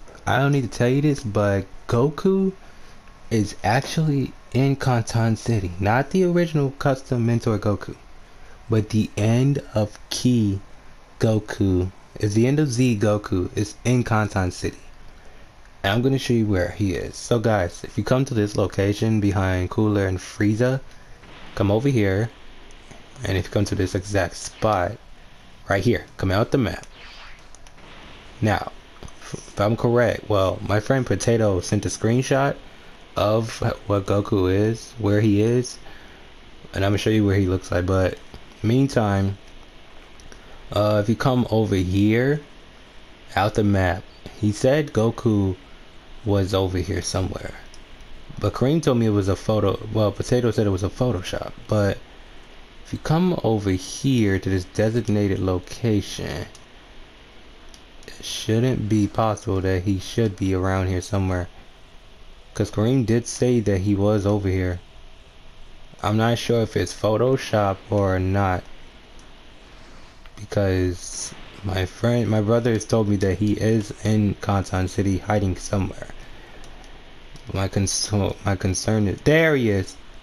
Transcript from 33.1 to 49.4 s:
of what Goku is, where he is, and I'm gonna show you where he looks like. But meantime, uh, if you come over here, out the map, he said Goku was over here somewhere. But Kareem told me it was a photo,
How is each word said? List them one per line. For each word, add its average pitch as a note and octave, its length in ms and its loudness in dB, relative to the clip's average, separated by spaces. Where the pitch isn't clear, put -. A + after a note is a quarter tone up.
of A2 420 0
what G2+ 200 0
Goku G2 460 2
is, G#2+ 460 0
where G#2 240 2
he G#2 180 4
is, A#2+ 380 0
and F#2+ 100 0
I'm G2 60 2
gonna G2+ 80 2
show A2 120 2
you A2 140 4
where G2 140 4
he G2 80 4
looks F#2 260 -2
like. F2+ 140 0
But F#2 320 2
meantime, G#2+ 760 2
uh, G#2+ 320 2
if G#2 80 -2
you A2 60 2
come B2+ 340 2
over G#2+ 240 2
here, G#2+ 640 2
out G2+ 200 2
the A2 80 2
map, F#2+ 400 2
he G#2 140 0
said C#3 420 0
Goku G#2+ 600 2
was G2 300 0
over F#2+ 240 0
here F2+ 240 -2
somewhere. - 500 -4
But - 160 0
Kareem D3 280 2
told C3+ 140 2
me A#2 80 4
it A2 60 4
was G2+ 180 2
a F#2+ 80 2
photo, G2+ 420 0